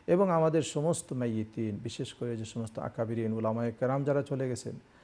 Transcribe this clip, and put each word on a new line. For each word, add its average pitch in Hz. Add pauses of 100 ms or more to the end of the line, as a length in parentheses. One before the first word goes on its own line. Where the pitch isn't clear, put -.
এবং 185
আমাদের 160
সমস্ত 156
মাইয়িতিন, 110
বিশেষ 113
করে 120
যে 110
সমস্ত 113
আকাবিরিন 113
উলামায়ে 113
কেরাম 135
যারা 143
চলে 135
গেছেন, 120 (300)